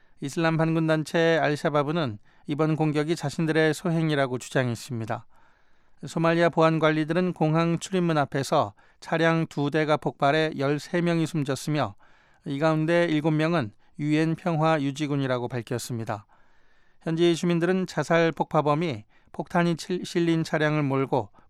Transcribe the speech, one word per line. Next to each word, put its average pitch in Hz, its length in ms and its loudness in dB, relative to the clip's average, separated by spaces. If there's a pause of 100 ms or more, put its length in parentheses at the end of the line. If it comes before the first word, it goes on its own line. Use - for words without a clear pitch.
(200)
이슬람 160 380 0
반군단체 160 800 2
알샤바브는 147 800 0 (300)
이번 156 300 0
공격이 151 380 0
자신들의 156 580 0
소행이라고 151 640 0
주장했습니다. 117 920 -4 (800)
소말리아 170 420 2
보안 160 300 2
관리들은 156 540 0
공항 165 440 2
출입문 175 400 0
앞에서 139 560 0 (260)
차량 165 480 0
두 143 220 -2
대가 151 280 0
폭발해 156 600 0
열세 143 440 -2
명이 170 260 0
숨졌으며 143 680 -2 (500)
이 139 120 -6
가운데 160 480 2
일곱 156 260 0
명은 156 420 0 (260)
유엔 156 360 2
평화 160 460 0
유지군이라고 139 680 -2
밝혔습니다. 113 760 -6 (760)
현지 170 340 2
주민들은 175 500 0
자살 165 460 0
폭파범이 147 720 -2 (300)
폭탄이 170 420 0
칠-, - 300 -6
실린 165 380 0
차량을 151 400 0
몰고 135 460 0 (200)